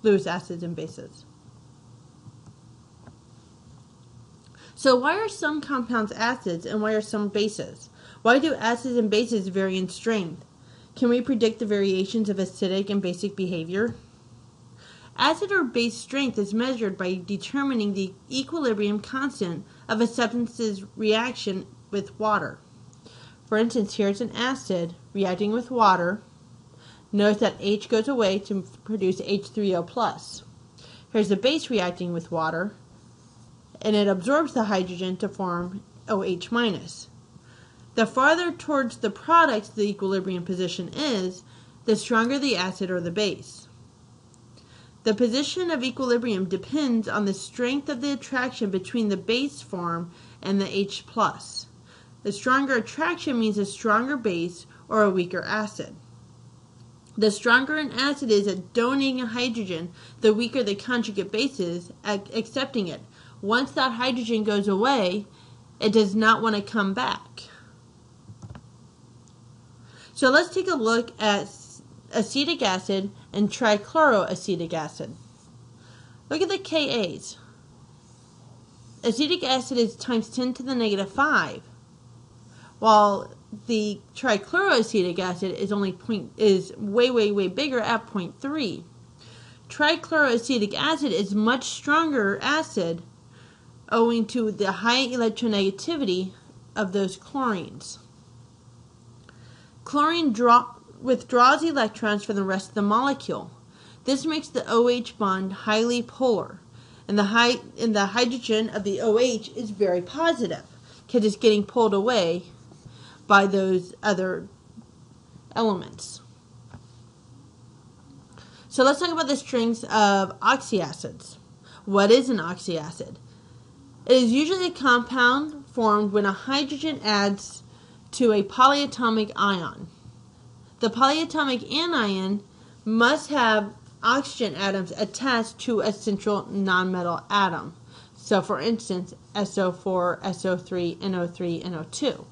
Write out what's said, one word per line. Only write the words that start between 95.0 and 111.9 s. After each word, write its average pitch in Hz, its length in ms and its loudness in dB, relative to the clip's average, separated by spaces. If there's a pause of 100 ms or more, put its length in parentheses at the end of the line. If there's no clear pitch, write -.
electronegativity 214 1200 0 (440)
of 196 180 -2
those 196 240 0
chlorines. 214 840 -6 (1800)
Chlorine 302 500 2
draw, 240 320 6 (340)
withdraws 254 640 4
electrons 214 600 0
from 214 120 -4
the 196 80 0
rest 190 260 -2
of - 40 -20
the 208 80 0
molecule. 233 720 0 (540)
This 269 200 0
makes 311 220 -4
the - 200 -4
O 233 220 4
H 247 280 -2
bond 190 360 -2
highly 233 480 0
polar, 240 580 -2 (480)
and 208 100 0
the 208 80 4
hy-, 233 360 4 (180)
and 226 160 0
the 196 120 2
hydrogen 233 600 0
of 208 140 -6
the 196 160 -2
O 220 200 4
H 247 360 0
is 220 140 -8
very 185 320 0
positive, 262 640 -2 (420)
'cause 233 160 2
it's 208 120 2
getting 208 280 4
pulled 220 300 2